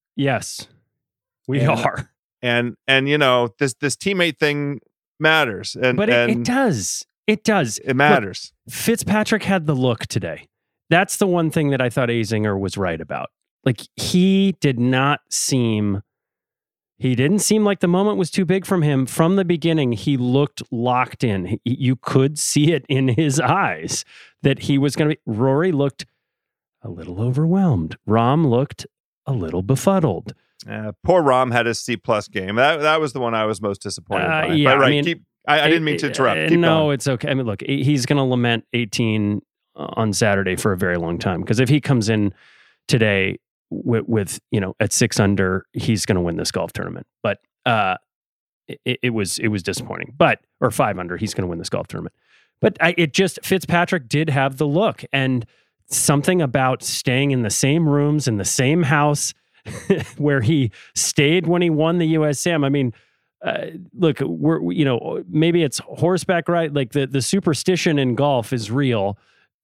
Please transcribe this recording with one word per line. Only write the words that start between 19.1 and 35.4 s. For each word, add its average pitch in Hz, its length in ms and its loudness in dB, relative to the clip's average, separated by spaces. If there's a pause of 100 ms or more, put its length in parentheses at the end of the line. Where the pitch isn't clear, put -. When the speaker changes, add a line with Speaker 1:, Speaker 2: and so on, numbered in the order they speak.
Speaker 1:
the 190 80 2
beginning, 160 480 0
he 139 240 -2
looked 123 540 0
locked 123 540 -2
in. 98 220 0
He, 107 180 -6
you 127 320 0
could 143 420 0
see 151 340 2
it 147 160 -2
in 131 200 2
his 139 320 2
eyes 127 640 0 (380)
that 139 180 2
he 139 180 2
was 139 180 0
gonna 151 140 2
be, 151 160 -4
Rory 135 460 0
looked 139 340 -2 (760)
a 107 60 -12
little 87 320 -10
overwhelmed. 139 800 0 (100)
Rahm 123 400 4
looked 123 380 -2 (400)
a 143 60 -2
little 87 300 -4
befuddled. 135 720 0 (360)
Speaker 2:
Uh, 107 240 -10 (120)
poor 175 180 6
Rahm 127 300 4
had 120 140 2
his 117 120 -2
C 117 180 -6
plus 107 300 -2
game. 101 300 -6
That, 147 240 4
that 156 200 2
was 147 120 -2
the 135 80 -6
one 117 140 -2
I 110 100 0
was 107 180 -2
most 101 200 -4
disappointed - 420 -6
Speaker 1:
Uh, 156 240 0
Speaker 2:
by. 160 60 0
Speaker 1:
yeah, 147 160 4
Speaker 2:
But, 139 100 4
right, 131 60 6
Speaker 1:
I - 40 4
mean, 147 140 2
Speaker 2:
keep, 165 180 -4 (240)